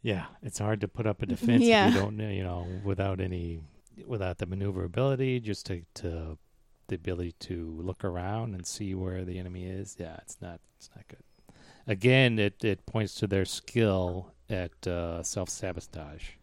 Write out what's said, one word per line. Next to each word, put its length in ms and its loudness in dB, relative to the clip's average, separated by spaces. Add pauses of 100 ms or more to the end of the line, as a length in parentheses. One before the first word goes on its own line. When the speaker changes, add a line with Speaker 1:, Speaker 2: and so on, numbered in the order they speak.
Speaker 1:
yeah, 220 0 (180)
it's 160 -8
hard 220 0
to 60 -2
put 200 -2
up 160 0
a 20 -4
defense 380 4
Speaker 2:
Yeah. 240 8
Speaker 1:
if 80 6
you 40 4
don't 160 0
know, 140 -2
you 140 0
know, 240 -4 (160)
without 360 0
any, 400 -4 (460)
without 320 -4
the 80 -2
maneuverability, 960 0
just 260 -6
to, 160 -6 (140)
to 420 -6 (500)
the 80 -4
ability 440 -4
to 420 -8
look 240 -6
around 480 -4
and 140 -8
see 260 -6
where 320 -4
the 140 -6
enemy 260 -8
is. 340 -8
Yeah, 220 -10
it's 180 -16
not, 200 -12 (180)
it's 180 -20
not 120 -20
good. 160 -20 (640)
Again, 500 6
it, 260 2
it 220 2
points 300 0
to 100 0
their 200 4
skill 840 2 (160)
at, 380 -4
uh, 380 -2
self-sabotage. 1200 -6